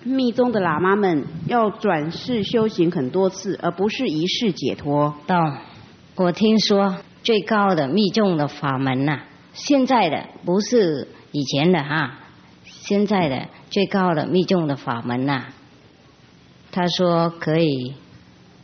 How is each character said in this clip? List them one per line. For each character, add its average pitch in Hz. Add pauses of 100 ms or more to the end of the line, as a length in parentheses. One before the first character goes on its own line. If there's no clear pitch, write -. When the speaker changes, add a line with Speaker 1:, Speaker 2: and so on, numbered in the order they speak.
Speaker 1:
密 254
宗 247
的 214
喇 160
嘛 185
们 180 (220)
要 226
转 165
世 226
修 220
行 180
很 139
多 190
次， 185
而 170
不 190
是 262
一 156
世 214
解 117
脱。 147 (100)
Speaker 2:
懂。 160 (580)
我 180
听 220
说 196 (260)
最 220
高 202
的 151
密 185
宗 196
的 147
法 135
门 135
呐， 143 (320)
现 269
在 220
的， - (180)
不 185
是 180 (240)
以 143
前 143
的 160
哈， 147 (460)
现 202
在 190
的 131 (240)
最 196
高 185
的 147
密 175
宗 170
的 139
法 120
门 123
呐， 135 (1300)
他 180
说 170
可 160
以 139 (680)